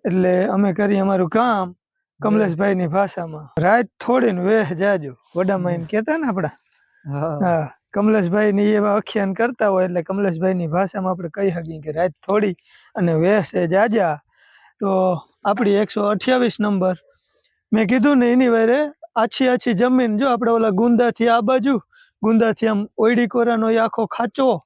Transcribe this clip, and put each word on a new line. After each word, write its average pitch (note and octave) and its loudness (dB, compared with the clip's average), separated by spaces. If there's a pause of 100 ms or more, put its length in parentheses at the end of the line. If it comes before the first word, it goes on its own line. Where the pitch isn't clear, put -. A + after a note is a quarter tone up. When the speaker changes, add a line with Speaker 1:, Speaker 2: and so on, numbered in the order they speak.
Speaker 1:
એટલે F#3 2
અમે G3+ 0
કરીએ G3+ 0
અમારું F#3+ 0
કામ G#3 -2 (460)
કમલેશભાઈની G3 0
ભાષામાં. E3 -4 (140)
રાત G#3 2 (120)
થોડી A#3+ 0
ને F3+ -4
વેહ G#3 2
જાજો, F3 -2 (220)
વડામાં F#3 -2
એમ E3+ -6
કહેતા A3+ -2
ને D#4 -4
આપણા. F3+ -4 (480)
Speaker 2:
હા. D3 -6
Speaker 1:
હા, E3+ 0 (260)
કમલેશભાઈ G#3 2
ને G3+ 0
એવા G#3 0
આખ્યાન G3 -4
કરતા A3+ -2
હોય F#3 2
એટલે F3+ -4
કમલેશભાઈની F#3 -2
ભાષામાં F#3 -2
આપણે E3+ -8
કહી G3 -2
શકીએ E3 -10
કે D3+ -10
રાત E3 -2
થોડી G3+ 0 (380)
અને F3 0
વેહ F#3+ 2
છે F3+ -4
જાજા. F#3+ 0 (640)
તો G3 -2 (540)
આપણી G3+ 2
એકસો G#3 -2
અઠ્યાવીસ B3 0
નંબર F#3+ 0 (760)
મેં G#3+ 2
કીધું B3+ 4
ને A#3+ 4
એની B3+ 4
વારે A3+ 2 (380)
આછી A#3+ 0
આછી B3 0
જમીન. A#3+ 2
જો C4+ 0
આપણે A#3+ 0
ઓલા A3+ 2
ગુંદાથી A#3 2
આ A#3 2
બાજુ, C4 2 (460)
ગુંદાથી A3 2
આમ G#3 0 (160)
ઓયડી A#3+ 2
કોરાનો A#3 0
એ A3+ 2
આખો A3 -2
ખાચો C4 -2 (180)